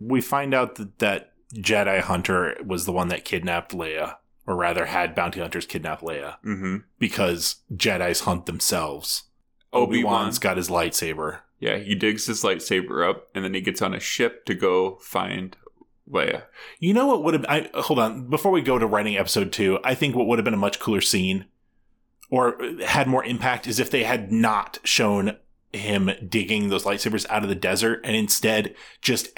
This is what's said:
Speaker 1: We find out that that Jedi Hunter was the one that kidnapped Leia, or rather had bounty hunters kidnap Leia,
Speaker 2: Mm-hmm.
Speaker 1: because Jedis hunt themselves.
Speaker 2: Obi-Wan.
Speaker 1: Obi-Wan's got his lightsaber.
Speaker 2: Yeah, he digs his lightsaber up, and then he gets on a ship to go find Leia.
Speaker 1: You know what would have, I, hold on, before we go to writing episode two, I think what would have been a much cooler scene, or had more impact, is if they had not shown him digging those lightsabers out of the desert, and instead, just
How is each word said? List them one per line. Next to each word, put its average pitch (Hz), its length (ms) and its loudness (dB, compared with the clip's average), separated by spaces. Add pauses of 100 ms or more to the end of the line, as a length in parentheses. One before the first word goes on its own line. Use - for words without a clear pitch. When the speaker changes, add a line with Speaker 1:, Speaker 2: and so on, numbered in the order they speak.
Speaker 1:
We 127 200 2
find 139 340 0
out 127 220 2
that 101 240 -12
that 98 320 0 (220)
Jedi 101 460 2
Hunter 90 640 0
was 90 220 -4
the 92 60 -2
one 90 160 0
that 87 160 -4
kidnapped 87 480 -4
Leia, 78 440 -6 (300)
or 92 100 -2
rather 87 300 0
had 87 280 -2
bounty 90 260 -2
hunters 85 260 -6
kidnap 78 360 -6
Leia, 73 420 -8
Speaker 2:
Mm-hmm. 95 320 -4 (220)
Speaker 1:
because 90 580 0 (180)
Jedis 90 480 0
hunt 87 240 -2
themselves. 82 760 -2 (480)
Speaker 2:
Obi-Wan. 123 160 4 (260)
Speaker 1:
Obi-Wan's 107 240 0
got 92 200 2
his 87 100 -4
lightsaber. 80 720 -2 (180)
Speaker 2:
Yeah, 107 200 -2
he 104 160 -2
digs 107 320 0
his 110 160 -4
lightsaber 90 680 0
up, - 260 -2
and 98 100 -4
then 95 100 -4
he 95 80 -2
gets 95 180 -2
on 95 140 -2
a 95 60 -6
ship - 460 -2
to 104 80 -2
go 92 420 2
find 92 600 -6 (540)
Leia. 87 320 0 (360)
Speaker 1:
You 175 140 2
know 254 140 4
what 240 180 2
would 165 100 4
have, 143 140 0
I, 147 260 0
hold 135 240 0
on, 120 300 0
before 156 240 2
we 175 80 4
go 127 180 2
to 113 80 2
writing 104 300 0
episode 98 360 0
two, 95 300 2
I 131 120 2
think 135 200 0
what 120 120 4
would 117 120 4
have 107 60 2
been 113 80 2
a 104 60 0
much 101 200 0
cooler 104 220 0
scene, 95 460 0 (840)
or 127 280 2 (260)
had 135 240 2
more 131 160 2
impact, 120 420 -2
is 113 120 -2
if 113 120 0
they 123 140 2
had 110 280 -2
not 110 520 2
shown 104 520 2 (360)
him 101 380 0 (180)
digging 104 400 0
those 95 160 0
lightsabers 104 460 -2
out 107 140 0
of 98 40 -2
the 98 60 2
desert, 98 500 0
and 110 120 0
instead, 107 580 2 (260)
just - 380 0